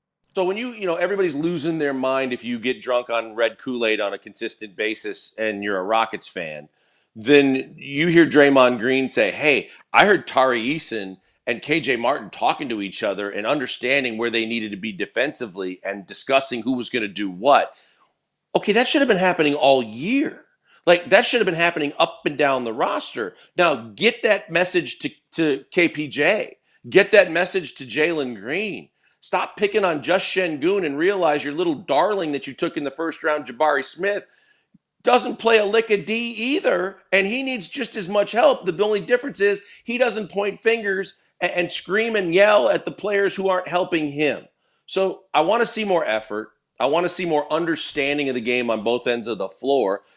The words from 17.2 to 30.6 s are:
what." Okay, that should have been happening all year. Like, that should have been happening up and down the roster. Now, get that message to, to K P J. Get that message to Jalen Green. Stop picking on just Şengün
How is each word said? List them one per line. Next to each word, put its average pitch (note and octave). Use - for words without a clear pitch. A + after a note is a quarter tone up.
what." G2
Okay, -
that B3
should D4
have C4+
been G#3
happening E3+
all C#3
year. D#3+
Like, E3+
that A#3
should A#3+
have G3+
been E3+
happening E3
up E3+
and D3
down C3+
the A2+
roster. D#3
Now, E3+
get A2+
that G3+
message E3+
to, C#3+
to D3
K E3+
P D3+
J. D3+
Get F#3+
that F#3
message F3
to C3+
Jalen C3+
Green. C#3+
Stop -
picking G#3
on D#3
just F3
Şengün F3+